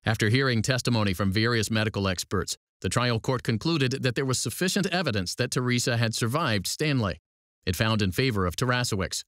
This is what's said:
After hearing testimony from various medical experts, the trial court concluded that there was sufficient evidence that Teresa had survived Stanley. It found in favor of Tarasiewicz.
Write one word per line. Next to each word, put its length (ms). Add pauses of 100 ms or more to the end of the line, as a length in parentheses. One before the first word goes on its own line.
After 260
hearing 320
testimony 500
from 180
various 400
medical 380
experts, 480 (240)
the 80
trial 320
court 240
concluded 580
that 140
there 80
was 160
sufficient 460
evidence 500
that 160
Teresa 440
had 160
survived 540
Stanley. 540 (460)
It 100
found 260
in 80
favor 340
of 120
Tarasiewicz. 720